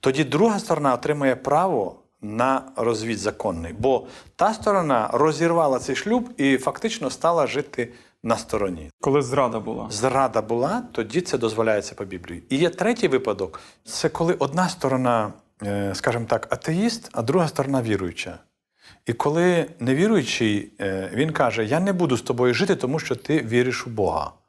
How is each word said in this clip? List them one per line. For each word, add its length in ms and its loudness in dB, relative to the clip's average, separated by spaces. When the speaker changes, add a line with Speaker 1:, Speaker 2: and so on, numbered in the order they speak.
Speaker 1:
Тоді 240 2
друга 340 2
сторона 360 2
отримує 420 0
право 600 0
на 400 0
розвід 420 0
законний, 600 -4
бо 280 2
та 180 2
сторона 580 2
розірвала 680 4
цей 180 -4
шлюб 400 0
і 200 4
фактично 540 -4
стала 360 2
жити 460 -4
на 140 0
стороні. 540 -4
Speaker 2:
Коли 220 2
зрада 380 0
була. 300 -8
Speaker 1:
Зрада 520 0
була, 400 -2
тоді 280 -2
це 180 -4
дозволяється 560 0
по 100 -8
Біблії. 440 -12
І 80 0
є 140 2
третій 380 0
випадок, 520 -2
це 240 -2
коли 260 0
одна 340 0
сторона, 640 0
е, 320 -2
скажімо 340 -2
так, 240 -2
атеїст, 600 -2
а 100 -4
друга 260 2
сторона 340 -2
віруюча. 560 -4
І 60 -2
коли 540 2
невіруючий, 1000 2
е, 340 -4
він 180 0
каже: 320 2
«Я 160 0
не 120 0
буду 240 2
з 60 -2
тобою 320 2
жити, 220 2
тому 220 -2
що 180 -4
ти 260 -2
віриш 440 0
у 40 -10
Бога. 420 -2